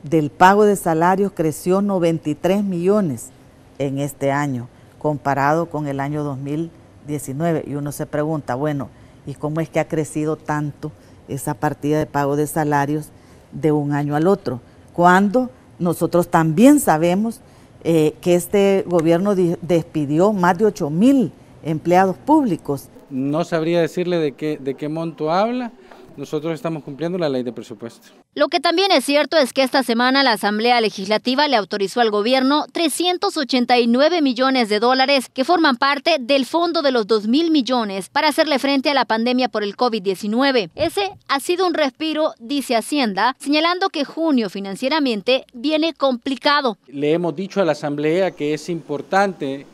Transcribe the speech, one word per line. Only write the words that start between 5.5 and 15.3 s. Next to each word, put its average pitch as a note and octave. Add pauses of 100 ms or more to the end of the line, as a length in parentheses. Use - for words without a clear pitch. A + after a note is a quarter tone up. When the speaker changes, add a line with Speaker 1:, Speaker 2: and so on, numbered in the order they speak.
Speaker 1:
con D3+
el C#3
año D3
dos C#3+
mil D3+ (360)
diecinueve. D3
Y B2+
uno C#3+
se D3+
pregunta, D3
bueno, C#3 (340)
¿y C#3+
cómo D#3
es D#3
que E3
ha D3+
crecido D3+
tanto D3+ (340)
esa C#3
partida D3+
de D#3
pago C#3+
de D3+
salarios D3 (440)
de D3+
un D3
año D3
al D#3
otro? D#3 (320)
Cuando F#3+ (300)